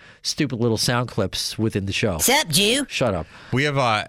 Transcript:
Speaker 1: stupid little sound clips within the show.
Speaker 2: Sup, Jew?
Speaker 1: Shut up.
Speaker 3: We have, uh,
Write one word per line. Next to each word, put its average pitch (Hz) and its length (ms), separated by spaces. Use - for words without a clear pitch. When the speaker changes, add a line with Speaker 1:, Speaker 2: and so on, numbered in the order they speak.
Speaker 1:
stupid 127 380
little 113 180
sound 123 300
clips - 500
within 104 300
the 95 40
show. 92 280
Speaker 2:
Sup, 202 300
Jew? 208 380
Speaker 1:
Shut 110 280
up. 85 100
Speaker 3:
We 127 120
have, 139 160
uh, 110 300